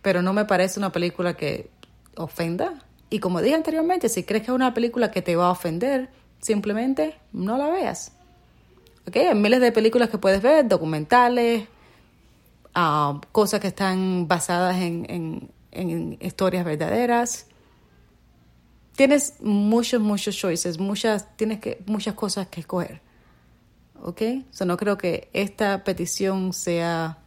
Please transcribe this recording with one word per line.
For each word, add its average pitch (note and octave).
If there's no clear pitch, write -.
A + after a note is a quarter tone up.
Pero F3+
no F#3
me G#3
parece F#3+
una G3
película F3
que -
ofenda. F3
Y G#3+
como F3+
dije C4+
anteriormente, D#4+
si F3+
crees G#3+
que B3
es -
una B3+
película A#3
que F#3
te F3
va F3
a -
ofender, A3
simplemente A#3
no G#3
la C#4+
veas. D#4+
¿Ok? F3+
Hay D4+
miles G#3
de A#3+
películas A3+
que A3
puedes G3
ver, C4+
documentales, A3+
ah, D3+
cosas G#3
que G3+
están F#3
basadas F3+
en, E3+
en, E3
en E3
historias F#3
verdaderas. A#3
Tienes C4+
muchos, A3
muchos G#3
choices, F3
muchas, G3+
tienes G#3+
que, -
muchas G#3
cosas G3
que -
escoger. -
¿Ok? F3
So, -
no F3+
creo G3+
que -
esta G3
petición F#3
sea E3+